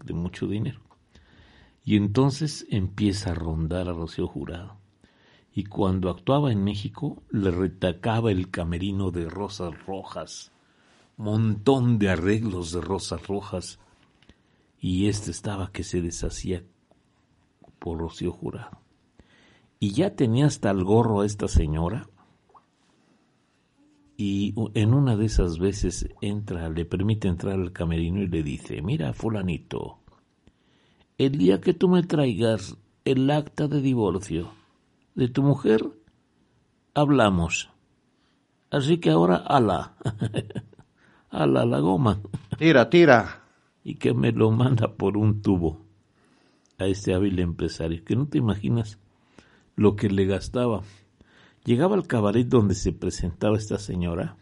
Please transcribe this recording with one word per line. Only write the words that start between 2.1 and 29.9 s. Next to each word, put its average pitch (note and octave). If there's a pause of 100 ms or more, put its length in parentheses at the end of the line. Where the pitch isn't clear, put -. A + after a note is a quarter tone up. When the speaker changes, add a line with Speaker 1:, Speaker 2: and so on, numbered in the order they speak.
Speaker 1:
empieza G2
a E2
rondar E2
a F2
Rocío E2
Jurado. F#2 (760)
Y F#2+
cuando F#2+
actuaba C3+
en G2
México, G#2
le G2
retacaba F#2
el F#2
camerino F#2
de E2+
rosas F#2
rojas. - (640)
Montón A2
de G2+
arreglos F#2
de F2
rosas F2+
rojas. G2 (1000)
Y F#2+
este G2+
estaba G2
que F2+
se F2+
deshacía E2+ (1160)
por E2
Rocío E2
Jurado. - (1000)
Y G2+
ya E3+
tenía B2+
hasta B2+
el F#2+
gorro A2
a G#2
esta G2+
señora. E2+ (2000)
Y G2+
u-, A2
en G#2+
una C3+
de G#2
esas F2
veces G2 (140)
entra, G2+
le D#2+
permite G#2
entrar F#2+
al F2+
camerino E2+
y G2
le E2
dice, -
"Mira, D3
fulanito, - (1200)